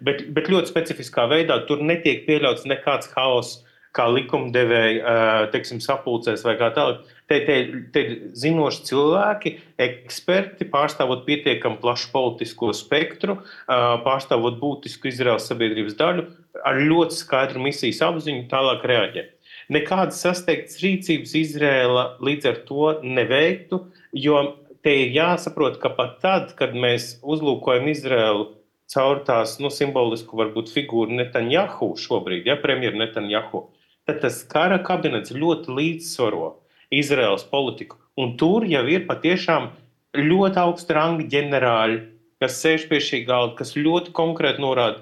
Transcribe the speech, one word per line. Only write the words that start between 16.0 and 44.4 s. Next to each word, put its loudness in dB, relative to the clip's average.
ar 0
ļoti 4
skaidru -2
misijas -2
apziņu -4
tālāk 0
reaģē. 0
Nekādas 0
sasteigtas -2
rīcības -2
Izraela 2
līdz 0
ar 0
to 0
neveiktu, 0
jo 4
te 4
ir -2
jāsaprot, 0
ka 0
pat -4
tad, 0
kad -2
mēs -2
uzlūkojam 0
Izraelu 0
caur 2
tās, 0
nu, -2
simbolisku -2
varbūt -4
figūru 0
Netanjahu 0
šobrīd, -2
ja, 2
premjeru 0
Netanjahu, -4
tad -4
tas -2
kara 2
kabinets -2
ļoti -2
līdzsvaro -2
Izraels 2
politiku. -4
Un -2
tur 2
jau 2
ir 0
patiešām 0
ļoti 4
augsta 0
ranga 0
ģenerāļi, 2
kas -2
sēž 0
pie 2
šī -4
galda, 2
kas -8
ļoti 0
konkrēti 0